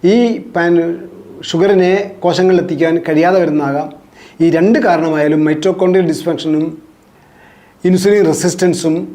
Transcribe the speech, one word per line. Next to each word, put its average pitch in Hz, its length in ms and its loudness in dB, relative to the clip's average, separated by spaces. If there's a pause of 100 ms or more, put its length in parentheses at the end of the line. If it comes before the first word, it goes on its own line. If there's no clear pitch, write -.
(120)
ഈ 226 40 4 (400)
പാൻ-, 170 400 0 (520)
ഷുഗറിനെ 185 440 2 (300)
കോശങ്ങളിൽ 180 400 2
എത്തിക്കാൻ 165 320 -2 (140)
കഴിയാതെ 170 340 2
വരുന്നതാകാം. 147 460 -2 (560)
ഈ - 20 4 (120)
രണ്ട് 202 280 2
കാരണമായാലും 156 640 0
mitochondrial 180 640 0
dysfunction-ഉം 156 540 -4 (1200)
ഇൻസുലിൻ 190 320 2 (100)
റെസിസ്റ്റൻസും 165 640 -2 (180)